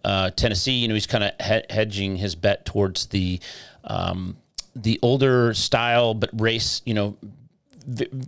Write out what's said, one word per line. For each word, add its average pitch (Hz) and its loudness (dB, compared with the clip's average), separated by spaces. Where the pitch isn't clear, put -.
uh, 98 2
Tennessee. 117 0
You 120 0
know, 110 0
he's 107 0
kinda 104 0
he-, 110 0
hedging 98 -2
his 92 -4
bet 98 0
towards 98 -2
the, 90 0
um, 90 -4
the 113 -2
older 123 4
style, 120 2
but 110 -2
race, 113 0
you 117 -2
know, 104 0
v-, 120 -4